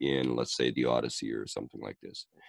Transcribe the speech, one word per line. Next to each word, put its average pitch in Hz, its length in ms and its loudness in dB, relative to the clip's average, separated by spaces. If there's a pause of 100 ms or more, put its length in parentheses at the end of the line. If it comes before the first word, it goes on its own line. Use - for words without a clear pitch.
in, 65 360 2
let's 62 200 0
say, 62 140 4
the 62 160 2
Odyssey 60 460 0
or 52 140 -4
something 52 360 -8
like 50 180 -10
this. - 280 -14 (200)